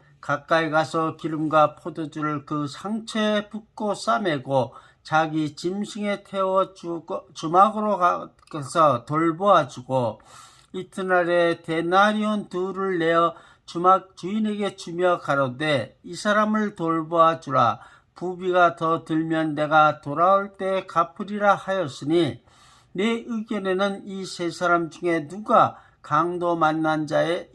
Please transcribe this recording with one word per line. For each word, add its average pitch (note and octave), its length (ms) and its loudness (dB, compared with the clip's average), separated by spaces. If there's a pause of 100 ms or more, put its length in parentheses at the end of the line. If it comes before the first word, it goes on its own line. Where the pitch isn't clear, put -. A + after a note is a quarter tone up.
(220)
가까이 D#3+ 500 -2
가서 D#3+ 460 0
기름과 D#3 580 2
포도주를 D3+ 720 -6
그 D3 220 -4
상처에 G#3+ 800 -4
붓고 G#3 440 -8
싸매고, C#3 800 -2 (300)
자기 D#3 520 0
짐승에 G3+ 680 -6
태워 F#3+ 500 0
주고, E3+ 640 -10
주막으로 G3+ 640 2 (500)
가서 C#3+ 560 2
돌보아 E3 640 2
주고, B2 540 -4 (500)
이튿날에 F3 920 0
데나리온 G3 840 0
둘을 F#3 520 -4
내어 E3 340 2 (320)
주막 F#3 500 2
주인에게 G#3 600 -4
주며 F3 420 0
가로되, C#3 840 -2
"이 F3 100 -14
사람을 G#3 640 0
돌보아 E3 640 2
주라. B2 400 0 (340)
부비가 F3 640 0
더 E3 280 -2
들면 D#3+ 520 -2
내가 D3+ 460 4
돌아올 F#3+ 560 0
때 F#3+ 280 -2
갚으리라." G3+ 680 0
하였으니, D#3+ 880 -2 (480)
내 F3+ 120 -4 (220)
의견에는 G3 800 -4
이 F#3+ 200 -10
세 E3+ 260 -6
사람 E3+ 400 0
중에 E3 360 -2
누가 F#3+ 480 2 (280)
강도 F3 520 0
만난 D#3 520 0
자의 D#3 480 -2